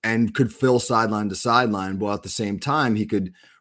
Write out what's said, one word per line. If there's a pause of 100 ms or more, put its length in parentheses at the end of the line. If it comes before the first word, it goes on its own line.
and
could
fill
sideline
to
sideline,
while
at
the
same
time,
he
could (260)